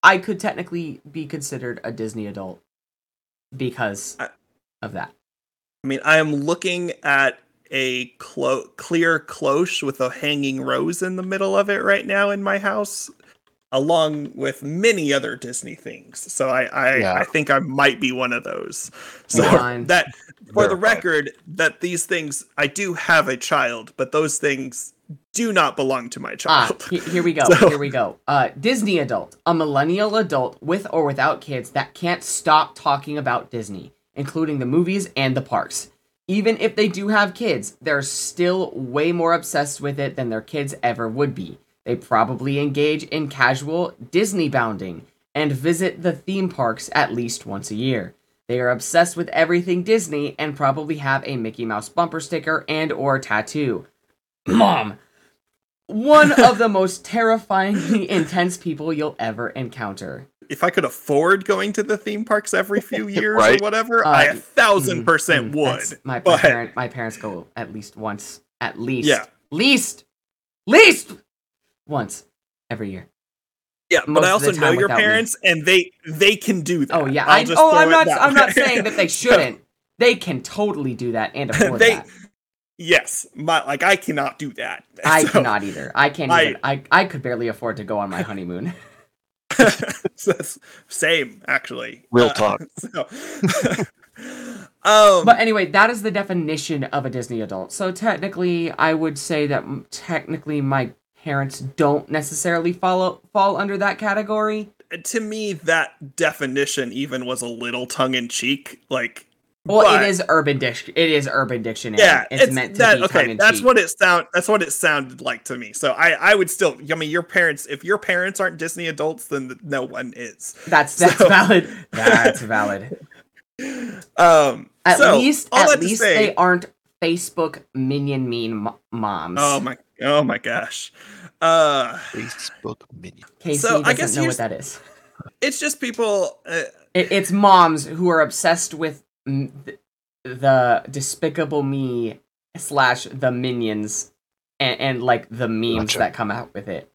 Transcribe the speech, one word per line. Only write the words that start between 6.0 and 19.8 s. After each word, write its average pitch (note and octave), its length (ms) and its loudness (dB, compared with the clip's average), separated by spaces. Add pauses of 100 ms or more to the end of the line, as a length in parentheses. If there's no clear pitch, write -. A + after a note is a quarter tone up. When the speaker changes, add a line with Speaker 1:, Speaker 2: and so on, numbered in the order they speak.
Speaker 2:
I D#3 140 6
am D#3 180 0
looking E3+ 560 -4 (120)
at C#3 360 2 (320)
a B2+ 360 -4 (100)
clo-, C3 480 -4 (100)
clear E3 440 0
cloche D#3 600 -2
with C3+ 200 -6
a B2+ 80 0
hanging C#3 520 -4
rose C3+ 400 -2
in F#3 140 -6
the F#3 80 -8
middle F#3+ 340 -2
of G3+ 120 0
it G3 140 -2
right G3 220 0
now G3+ 260 0
in G3+ 120 -4
my G3 160 -2
house, G3+ 500 -6 (600)
along D3+ 640 0
with C3+ 260 -6
many E3 520 0
other B2 240 -4
Disney - 380 -12
things. - 560 -18
So C3 180 -2
I, B2+ 160 0
I, C3+ 320 0
Speaker 3:
Yeah. G2 160 0
Speaker 2:
I - 100 0
think D3+ 260 -4
I C#3 100 4
might C#3 420 0
be C3 100 -2
one B2+ 220 -2
of A#2+ 100 -6
those. - 480 -10 (360)
So - 160 2
Speaker 1:
Come - 160 6
on. B2 260 -4